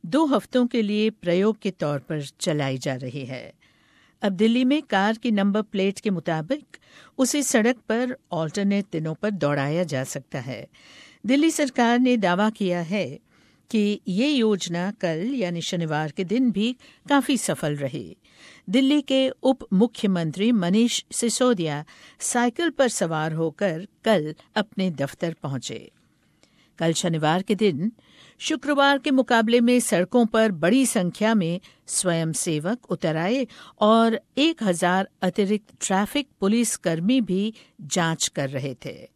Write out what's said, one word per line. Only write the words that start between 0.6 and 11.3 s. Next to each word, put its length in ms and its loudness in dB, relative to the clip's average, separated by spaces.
के 140 -2
लिए 280 0
प्रयोग 500 0
के 120 -4
तौर 280 -4
पर 220 -8
चलाई 380 -2
जा 180 -4
रही 300 -10
है। 280 -14
अब 120 0
दिल्ली 320 4
में 160 2
कार 360 0
की 140 -2
number 300 2
plate 380 -2
के 100 -2
मुताबिक 680 -4
उसे 260 0
सड़क 340 2
पर 280 -2
alternate 580 -2
दिनों 220 -4
पर 180 -4
दौड़ाया 520 0
जा 200 -4
सकता 360 -10
है। 280 -10
दिल्ली 260 4